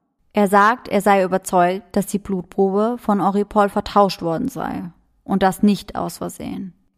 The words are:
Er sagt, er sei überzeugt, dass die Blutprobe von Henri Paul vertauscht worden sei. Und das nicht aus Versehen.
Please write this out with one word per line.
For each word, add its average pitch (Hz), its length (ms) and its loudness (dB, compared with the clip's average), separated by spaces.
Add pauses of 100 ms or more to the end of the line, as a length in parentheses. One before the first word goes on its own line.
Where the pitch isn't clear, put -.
(320)
Er 208 160 2
sagt, 208 400 2
er 202 140 0
sei 196 220 4
überzeugt, 185 720 0
dass 196 100 0
die - 140 -6
Blutprobe 196 800 -2
von 202 240 -2
Henri 196 240 0
Paul 202 240 2
vertauscht 202 520 0
worden 165 260 -4
sei. - 440 -8 (320)
Und 196 200 0
das 190 200 0
nicht 202 320 0
aus 170 240 -8
Versehen. 185 540 -10 (240)